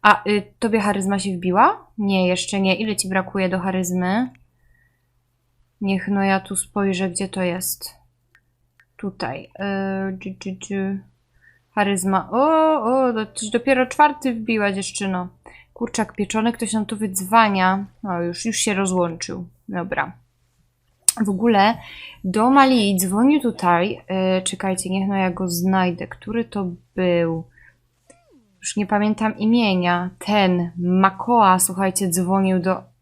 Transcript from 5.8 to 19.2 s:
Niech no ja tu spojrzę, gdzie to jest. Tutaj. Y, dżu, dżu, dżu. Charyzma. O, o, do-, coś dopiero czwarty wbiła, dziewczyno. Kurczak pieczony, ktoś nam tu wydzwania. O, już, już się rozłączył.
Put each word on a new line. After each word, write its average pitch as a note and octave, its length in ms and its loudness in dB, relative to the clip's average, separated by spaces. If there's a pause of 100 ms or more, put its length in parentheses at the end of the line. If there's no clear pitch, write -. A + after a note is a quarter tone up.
Niech G3 280 -2
no G3 140 0
ja G3 180 2
tu F#3+ 160 -10
spojrzę, F#3+ 540 -2
gdzie F#3+ 180 -6
to F#3+ 140 -6
jest. F3+ 520 -6 (1000)
Tutaj. D3 540 -8 (600)
Y, F#3+ 60 -10
dżu, F#3+ 200 -10
dżu, F#3+ 200 -10
dżu. G3 400 -4 (760)
Charyzma. F#3+ 580 0
O, D#4 500 4
o, B3+ 300 2
do-, A3 140 -2
coś G#3+ 240 -10
dopiero B3+ 360 2
czwarty C#4+ 480 2
wbiła, A3 380 0
dziewczyno. F#3+ 560 -4 (460)
Kurczak A3+ 380 -4
pieczony, A3 400 -2
ktoś A3+ 200 -4
nam A3 140 -2
tu A3 100 -8
wydzwania. G3 880 2 (160)
O, F3+ 200 -4
już, F3 220 -6
już A3 120 -4
się G#3 180 0
rozłączył. F3+ 720 -2 (220)